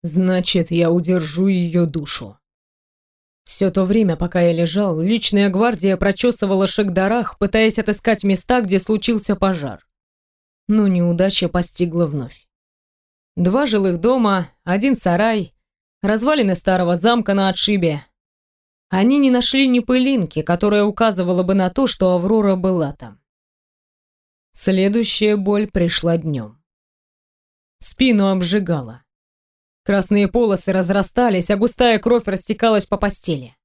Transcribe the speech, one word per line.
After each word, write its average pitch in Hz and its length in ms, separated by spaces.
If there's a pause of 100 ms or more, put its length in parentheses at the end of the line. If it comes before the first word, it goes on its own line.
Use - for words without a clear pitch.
«Значит, 180 640
я 170 220
удержу 175 560
её 175 400
душу». 135 500 (1040)
Всё - 280
то 190 140
время, 202 300
пока 175 260
я 170 120
лежал, 170 480
личная 202 480
гвардия 196 480
прочёсывала 196 720
Шагдарах, 202 720
пытаясь 220 400
отыскать 208 440
места, 202 380
где 190 180
случился 214 560
пожар. 156 520 (800)
Но 208 200
неудача 175 600
постигла 170 560
вновь. 139 420 (880)
Два 190 300
жилых 190 340
дома, 208 500 (140)
один 208 320
сарай, 196 600 (480)
развалины 220 520
старого 180 420
замка 226 360
на 196 160
отшибе. 175 540 (840)
Они 233 280
не 277 120
нашли 254 380
ни 247 120
пылинки, 254 600
которая 208 420
указывала 185 600
бы 185 100
на 190 160
то, 262 180
что 185 240
Аврора 196 440
была 180 380
там. - 260 (1300)
Следующая 208 840
боль 208 340
пришла 170 480
днём. 131 440 (1200)
Спину 214 500
обжигало. 175 720 (800)
Красные 202 440
полосы 208 440
разрастались, 190 800
а 208 60
густая 233 420
кровь 233 280
растекалась 208 580
по 202 120
постели. 156 680